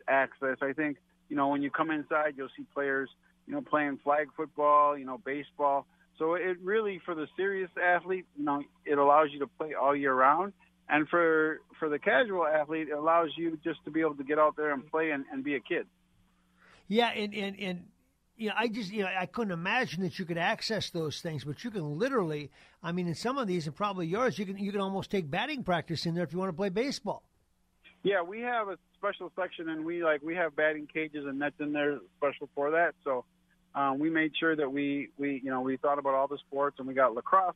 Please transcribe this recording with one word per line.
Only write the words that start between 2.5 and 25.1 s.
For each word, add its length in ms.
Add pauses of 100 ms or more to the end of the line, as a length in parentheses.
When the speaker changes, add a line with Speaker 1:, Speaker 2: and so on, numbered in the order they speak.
Speaker 1:
see 160
players, 360 (380)
you 60
know, 80
playing 420
flag 320
football, 640
you 80
know, 120
baseball. 680 (340)
So 140
it 280
really, 440
for 100
the 120 (100)
serious 320 (120)
athlete, 440 (120)
you 60
know, 200 (220)
it 120
allows 340
you 80
to 80
play 280
all 200
year 180
round. 380 (380)
And 180
for, 520 (200)
for 80
the 120
casual 460
athlete, 440
it 80
allows 400
you 260
just 220
to 60
be 100
able 140
to 100
get 140
out 180
there 160
and 120
play 260
and, 200
and 100
be 140
a 60
kid. 240 (1040)
Speaker 2:
Yeah, 200
and, 240
and, 260
and 240 (520)
you 140
know, 60
I 120
just, 240
you 100
know, 80 (100)
I 60
couldn't 260
imagine 520
that 160
you 60
could 120
access 540
those 300
things, 220
but 200
you 80
can 260
literally, 540 (320)
I 80
mean, 160
in 80
some 240
of 80
these, 180
and 100
probably 300
yours, 320
you 80
can, 120
you 140
can 80
almost 300
take 200